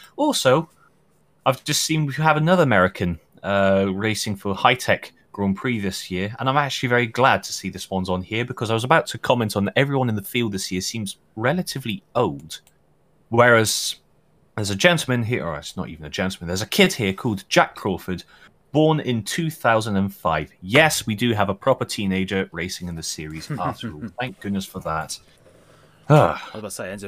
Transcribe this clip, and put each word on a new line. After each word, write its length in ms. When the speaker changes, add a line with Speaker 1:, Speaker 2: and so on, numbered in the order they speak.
Speaker 1:
Also, 520
I've 180
just 200
seen 240
we 80
have 220
another 260
American, 560
uh, 500
racing 440
for 180
Hitech 560
Grand 220
Prix 260
this 280
year, 300
and 100
I'm 80
actually 320
very 160
glad 380
to 100
see 160
this 220
one's 180
on 140
here, 200
because 280
I 20
was 120
about 220
to 120
comment 360
on 100
that 120
everyone 320
in 60
the 80
field 300
this 180
year 100
seems 360
relatively 680
old, 460
whereas 680
there's 140
a 40
gentleman 480
here, 220
or 120
it's 200
not 100
even 180
a 40
gentleman, 380
there's 140
a 60
kid 260
here 200
called 340
Jack 280
Crawford, 480
born 260
in 240
two 260
thousand 460
and 180
five. 380
Yes, 460
we 80
do 180
have 160
a 60
proper 300
teenager 640
racing 380
in 60
the 80
series 480
Speaker 2:
<laughs> 80
Speaker 1:
after 340
all. 80
Thank 220
goodness 240
for 160
that. 360
Ah. 320
Speaker 2:
I 40
was 20
about 100
to 20
say, 140